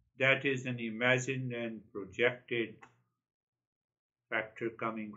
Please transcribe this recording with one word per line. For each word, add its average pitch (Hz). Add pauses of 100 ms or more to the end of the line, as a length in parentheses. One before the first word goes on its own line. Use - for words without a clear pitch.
(200)
That 135
is 131
an 123
imagined 127
and 117 (100)
projected 113 (1500)
factor 113
coming 110